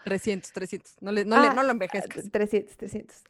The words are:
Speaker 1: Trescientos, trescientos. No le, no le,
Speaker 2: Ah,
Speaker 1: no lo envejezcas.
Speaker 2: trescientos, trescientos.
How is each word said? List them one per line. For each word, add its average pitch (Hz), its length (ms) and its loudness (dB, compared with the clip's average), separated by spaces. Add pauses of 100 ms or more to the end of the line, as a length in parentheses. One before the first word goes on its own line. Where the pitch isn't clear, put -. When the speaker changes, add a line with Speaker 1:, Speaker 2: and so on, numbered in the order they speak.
Speaker 1:
Trescientos, 196 480 -4
trescientos. - 480 -10
No 202 120 -6
le, 208 120 2
no 220 160 6
le, 285 80 8
Speaker 2:
Ah, 269 60 2
Speaker 1:
no 254 80 2
lo 269 80 2
envejezcas. 202 600 -4
Speaker 2:
trescientos, 208 460 -2
trescientos. - 540 -14